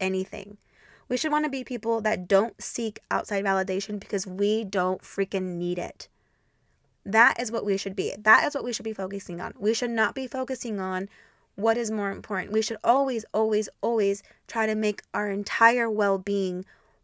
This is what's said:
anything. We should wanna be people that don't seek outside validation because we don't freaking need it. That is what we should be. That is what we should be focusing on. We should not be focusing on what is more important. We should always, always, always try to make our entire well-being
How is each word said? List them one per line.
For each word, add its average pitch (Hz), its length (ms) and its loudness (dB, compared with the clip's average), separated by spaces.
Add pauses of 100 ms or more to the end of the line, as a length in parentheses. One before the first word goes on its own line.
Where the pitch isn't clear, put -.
anything. 190 560 -4 (520)
We 247 80 0
should 302 140 0
wanna 302 180 2
be 262 140 -4
people 226 380 -2
that 190 260 -2
don't 202 340 4
seek - 400 -4 (100)
outside 196 340 -2
validation 190 560 0
because 196 260 -4
we 202 380 0
don't 185 380 -2
freaking 185 540 -4
need 175 220 -2
it. - 300 -10 (960)
That 220 360 4
is 220 120 -4
what 233 120 -2
we 196 120 2
should 196 180 -6
be. 165 240 -2
That 214 260 8
is 285 100 -2
what 262 100 -4
we 240 80 -4
should 208 120 -8
be 220 80 -4
focusing 196 480 -6
on. - 160 -8
We 214 160 2
should 233 180 0
not 220 240 0
be 262 120 -4
focusing 247 540 -4
on 190 280 -4 (460)
what 226 240 2
is 226 120 -4
more 208 200 -2
important. 190 420 -6
We 220 100 4
should - 220 -4
always, 254 480 2
always, 214 360 2 (120)
always 208 420 0 (240)
try 220 200 -2
to 220 80 0
make 214 280 0 (120)
our 208 160 -2
entire 226 600 4
well-being 196 760 0 (400)